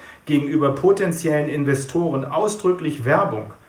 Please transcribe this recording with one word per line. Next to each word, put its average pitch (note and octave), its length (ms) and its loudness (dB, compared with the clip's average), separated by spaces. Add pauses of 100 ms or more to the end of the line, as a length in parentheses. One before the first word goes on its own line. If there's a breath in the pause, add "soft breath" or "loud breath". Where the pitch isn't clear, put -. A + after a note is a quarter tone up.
(260 loud breath)
gegenüber C#3+ 480 2
potenziellen E3+ 760 2
Investoren C#3 800 -2
ausdrücklich E3 800 -2
Werbung C#3 480 0 (140 soft breath)